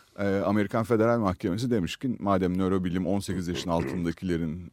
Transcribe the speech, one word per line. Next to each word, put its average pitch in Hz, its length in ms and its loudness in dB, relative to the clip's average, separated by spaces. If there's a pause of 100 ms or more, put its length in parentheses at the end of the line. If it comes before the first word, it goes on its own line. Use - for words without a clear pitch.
(200)
e, 101 60 -2
Amerikan 101 600 2
Federal 117 340 4
Mahkemesi 104 520 0
demiş 101 260 0
ki 127 220 -4
madem 92 400 2
nörobilim 92 480 0
on 98 140 0
sekiz 90 280 -6
yaşın 87 220 -4
altındakilerin, 85 1040 -2